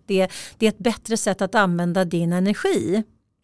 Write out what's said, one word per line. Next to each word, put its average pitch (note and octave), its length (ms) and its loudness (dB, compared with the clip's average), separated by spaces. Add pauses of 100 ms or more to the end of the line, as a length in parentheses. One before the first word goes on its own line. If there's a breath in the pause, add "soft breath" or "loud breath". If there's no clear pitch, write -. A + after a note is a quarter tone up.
det, F#3+ 240 2 (280 loud breath)
det A3 80 4
är G#3+ 40 4
ett G#3 80 -4
bättre A3 380 -2
sätt G3+ 260 -2
att F#3+ 120 -2
använda F3 500 2
din E3+ 280 0
energi. G3+ 720 0 (420)